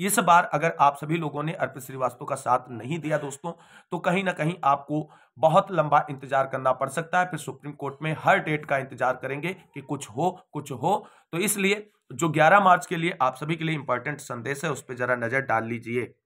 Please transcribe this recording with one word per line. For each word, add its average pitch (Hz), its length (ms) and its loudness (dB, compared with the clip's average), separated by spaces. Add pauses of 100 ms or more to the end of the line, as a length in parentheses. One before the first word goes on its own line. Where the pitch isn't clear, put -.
इस 190 200 0
बार 175 240 6
अगर 165 360 0
आप 143 160 6
सभी 151 200 -4
लोगों 147 260 -4
ने 160 120 -4
अर्पित 131 280 -6
श्रीवास्तव 131 420 -6
का 135 120 -4
साथ 127 340 0
नहीं 123 280 -6
दिया 151 200 -2
दोस्तों, 147 340 -8 (400)
तो 170 60 -4
कहीं 185 260 2
ना 180 80 0
कहीं 156 220 -2 (100)
आपको 143 440 0 (300)
बहुत 185 340 4
लंबा 147 380 4
इंतजार 135 360 -2
करना 131 280 0
पड़ 135 160 -2
सकता 170 300 -2
है, 180 60 0
फिर 175 120 -8
सुप्रीम 143 360 -12
कोर्ट 139 280 -8
में 156 160 -2
हर 185 220 4
डेट 151 260 -2
का 139 120 0
इंतजार 127 380 -2
करेंगे 143 380 -6 (200)
कि 143 80 -10
कुछ - 260 -8
हो, 143 220 -2 (220)
कुछ 151 200 -10
हो। 165 340 -2 (260)
तो 165 80 -4
इसलिए 202 500 -2 (200)
जो 135 200 0
ग्यारह 160 300 8
मार्च 180 260 6
के 175 100 -4
लिए 165 260 -2
आप 127 140 2
सभी 156 200 -4
के 160 80 -8
लिए 160 100 0
इंपॉर्टेंट 135 460 -4
संदेश 131 440 -8
है 160 60 -2
उस 127 120 -6
पर 127 140 -12
जरा 123 200 0
नजर 120 260 -2
डाल 113 240 0
लीजिए। 117 480 -6 (120)